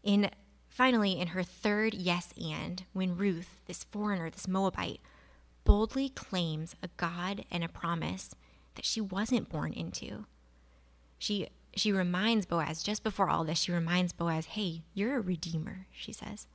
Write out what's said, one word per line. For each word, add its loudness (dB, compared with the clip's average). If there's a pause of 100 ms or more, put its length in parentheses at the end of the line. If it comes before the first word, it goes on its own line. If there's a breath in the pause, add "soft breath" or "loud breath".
In, 4 (380)
finally, 4
in 0
her -2
third 0
yes 0
and, -6
when 0
Ruth, -2
this -6
foreigner, -2
this -6
Moabite, 0 (640 loud breath)
boldly 6
claims -4
a -8
God -4
and -2
a -2
promise -2 (400 soft breath)
that -8
she 0
wasn't 0
born -2
into, -8 (920 soft breath)
she, -2 (260)
she 2
reminds 2
Boaz, 0
just -2
before 2
all 2
this, 0
she 0
reminds 2
Boaz, -2
"Hey, -4 (120)
you're 0
a 0
redeemer," -4
she -12
says. -8